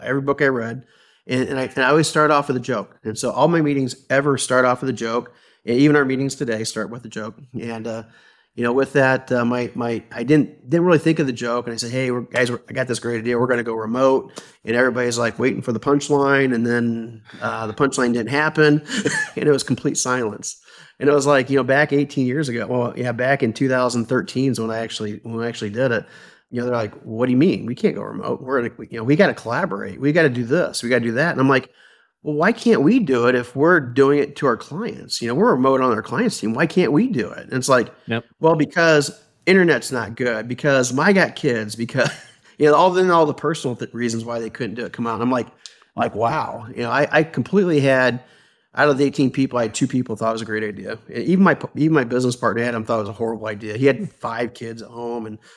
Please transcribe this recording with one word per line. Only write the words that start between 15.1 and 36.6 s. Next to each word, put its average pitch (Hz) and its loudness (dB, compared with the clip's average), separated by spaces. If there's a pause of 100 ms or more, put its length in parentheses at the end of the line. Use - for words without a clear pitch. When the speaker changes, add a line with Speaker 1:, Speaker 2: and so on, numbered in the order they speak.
Speaker 1:
like, 117 -2
waiting 131 -2
for 127 -6
the 113 -4
punchline. 139 2
And 117 0
then, 117 -2 (200)
uh, 113 -6
the 107 -8
punchline 131 0
didn't 117 -2
happen. 151 2 (280)
<laughs> - -4
And 143 -2
it 147 4
was 131 0
complete - -2
silence. 123 -4 (420)
And 135 2
it - 4
was 139 2
like, 139 2
you 139 2
know, 135 4
back 139 2
eighteen 139 0
years 139 -2
ago, 117 -6
well, 120 -2
yeah, 123 -4
back 131 0
in 113 0
two 135 0
thousand 123 0
thirteen 123 0
is 117 -2
when 113 -4
I 113 -6
actually, 107 -8
when 113 -8
I - -4
actually 110 -8
did 120 0
it. 107 -2 (460)
You 120 -6
know, 123 -4
they're 123 -2
like, 113 -4
"What 113 -2
do 127 0
you 127 4
mean? 123 2
We 117 -6
can't 202 0
go 104 -8
remote. 107 -8
We're 131 -2
gonna, 113 -6 (160)
you 117 -10
know, 110 -8
we 135 4
gotta 156 4
collaborate. 104 -6
We 139 2
gotta 160 4
do 123 -4
this. 151 -2
We 120 -6
gotta 120 2
do 113 -2
that." 151 0
And 131 -4
I'm 135 2
like, 131 2 (520)
"Well, 151 -6
why 165 2
can't 226 2
we 214 6
do 127 2
it 123 4
if 123 -4
we're 160 4
doing 135 4
it 139 -2
to 147 -2
our 117 2
clients? - -10
You 117 -4
know, 120 -2
we're 220 4
remote 131 4
on 127 2
our 107 -2
clients' 208 -4
team. 110 -2
Why 143 0